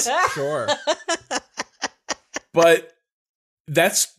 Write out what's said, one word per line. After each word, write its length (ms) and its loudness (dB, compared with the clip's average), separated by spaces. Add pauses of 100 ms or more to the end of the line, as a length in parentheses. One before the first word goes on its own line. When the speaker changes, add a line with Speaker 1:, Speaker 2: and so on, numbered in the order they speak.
Speaker 1:
falls. 300 0
Speaker 2:
sure. 340 -4 (1900)
Speaker 1:
But 380 4 (760)
that's, 520 0